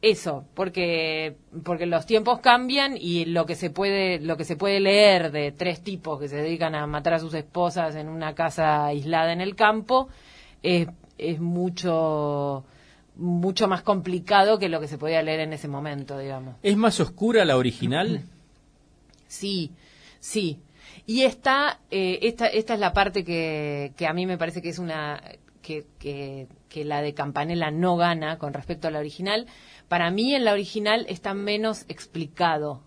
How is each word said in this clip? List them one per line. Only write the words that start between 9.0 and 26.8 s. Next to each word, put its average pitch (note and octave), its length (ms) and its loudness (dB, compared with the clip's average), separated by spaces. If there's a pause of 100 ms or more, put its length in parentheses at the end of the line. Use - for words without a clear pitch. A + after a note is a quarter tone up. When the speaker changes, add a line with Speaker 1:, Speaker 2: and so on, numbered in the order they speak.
Speaker 1:
en F3 80 -2
el F#3+ 140 -4
campo, A3 540 2 (520)
es, E3+ 260 2 (300)
es D#3+ 220 -4
mucho, D#3+ 1300 0 (500)
mucho F3+ 520 0
más F#3 140 0
complicado G3 800 4
que F#3 100 0
lo E3 100 -2
que D3+ 80 -6
se C#3 120 -8
podía D#3+ 240 2
leer D#3 160 0
en D#3 140 -2
ese D3 160 -10
momento, C#3 500 -8
digamos. C3 420 -10
Speaker 2:
¿Es G3+ 160 4
más A3 220 4
oscura G#3+ 440 4
la C#3 140 6
original? C3+ 680 0 (1000)
Speaker 1:
Sí, F#3+ 440 -4 (480)
sí. F3 400 -2 (460)
Y A#3 180 0
esta, C4+ 560 2 (120)
eh, F#3 320 0
esta, A#3 240 0
esta A3 260 0
es G#3 60 -2
la A#3 140 2
parte G3 300 2
que, D3+ 760 -4
que E3+ 100 -2
a D#3 60 -2
mí F3+ 120 -2
me F#3 120 -4
parece E3+ 240 -4
que E3+ 80 -8
es F3 100 -10
una, D#3 420 -6 (400)
que, D3+ 240 -10 (140)
que, C#3 480 -10 (220)
que D3+ 160 -8